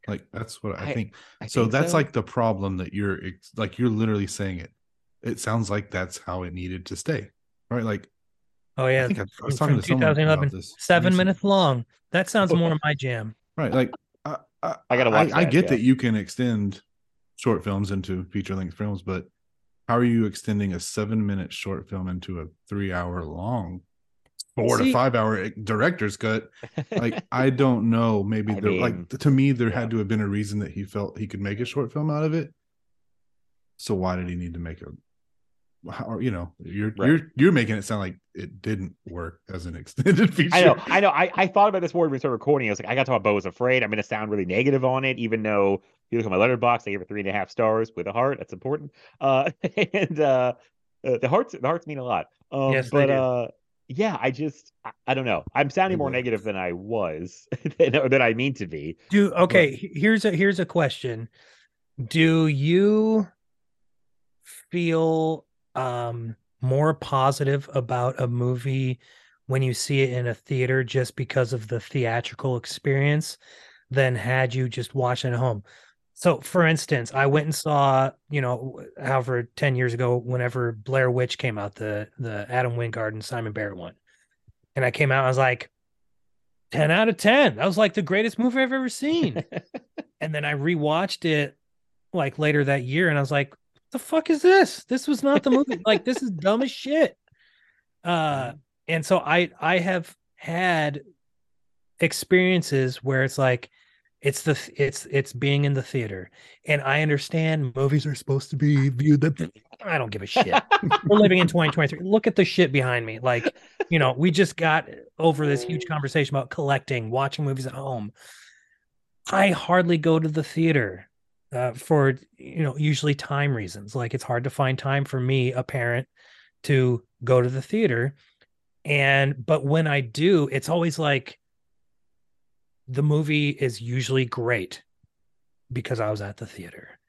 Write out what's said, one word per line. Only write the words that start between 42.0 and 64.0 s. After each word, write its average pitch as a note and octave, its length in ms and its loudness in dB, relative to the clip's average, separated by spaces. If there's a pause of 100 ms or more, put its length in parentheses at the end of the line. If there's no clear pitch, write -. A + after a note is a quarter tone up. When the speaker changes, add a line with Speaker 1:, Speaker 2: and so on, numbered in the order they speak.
Speaker 2:
when D3 40 0
we C3+ 80 -2
started C3 140 0
recording. C3 360 2
I G#2 40 2
was G2 80 -4
like, - 80 -10
"I A#2 80 0
gotta C3 100 2
talk B2 140 2
about - 100 -14
Bo's G2+ 160 0
Afraid. B2 380 2
I'm G#2 60 -2
gonna G#2+ 120 -2
sound G#2+ 280 -4
really G#2 140 0
negative B2+ 400 2
on C3 200 2
it, C3 140 0
even A2+ 240 -2
though G2+ 320 2
if F#2+ 60 -4 (300)
you A#2 80 0
look A2 80 0
at G2+ 60 -4
my F#2 40 0
Letterboxd, A#2+ 520 2
I - 20 -6
gave G2+ 100 -4
it F#2 80 -14
three G#2 120 -6
and G2 80 -4
a F#2+ 40 -4
half G2 180 -4
stars A2 460 0
with - 120 -6
a G2 40 -8
heart. B2+ 260 0
That's - 140 -14
important." C#3+ 380 -6 (300)
Uh, C3+ 300 2 (120)
<laughs> F#3 320 -2
and, F3+ 260 -2
uh, B2+ 340 4 (520)
uh, B2 120 0
the B2 100 -2
hearts, F#3+ 320 0
the B2 60 -4
hearts E3 200 -2
mean D3 120 -10
a B2+ 60 -8
lot. A2 220 -2 (240)
Um, C3+ 220 0
Speaker 3:
Yes, C3 180 0
they D3 80 2
Speaker 2:
but, C#3 80 6
Speaker 3:
do. C#3 60 2
Speaker 2:
uh, B2+ 360 0 (400)
yeah, F#3+ 320 -2
I C3 120 0
just, C#3 400 -8 (120)
I, A2+ 60 -12 (160)
I C3 80 0
don't C3 100 -2
know. F#2 200 0 (100)
I'm C#3+ 160 2
sounding F#3+ 260 0
Speaker 1:
They D#3+ 60 -2
Speaker 2:
more C#3 80 -2
Speaker 1:
do. B2+ 60 -2
Speaker 2:
negative A#2 260 -2
than G#2 140 -4
I F2+ 160 -4
was, F2+ 760 -6 (160)
<laughs> - 160 -8
than, C3+ 320 4
than C3+ 100 6
I A#2 140 4
mean C3 200 -2
to G#2 120 -10
be. D#2+ 320 -10 (120)
Speaker 3:
Do, G3+ 200 4
Speaker 2:
But - 120 -4
Speaker 3:
okay, E3+ 340 4
he-, - 180 -12
here's G#3 300 2
a, G#3 80 2
here's F#3 280 2
a F3 60 0
question. B2 600 -2 (760)
Do D#3+ 440 4
you G3+ 800 2 (1400)